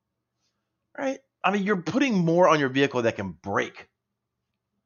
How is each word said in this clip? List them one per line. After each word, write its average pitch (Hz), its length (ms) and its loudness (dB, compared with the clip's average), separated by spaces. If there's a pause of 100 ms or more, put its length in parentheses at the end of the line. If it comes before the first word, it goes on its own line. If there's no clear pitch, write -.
(960)
right? 269 220 -6 (240)
I 185 80 2
mean, 202 120 -2
you're 190 180 -2
putting 208 420 0
more 170 240 4
on 151 140 4
your 135 80 0
vehicle 131 320 0
that 113 160 0
can 98 140 -6
break. 104 580 -8 (960)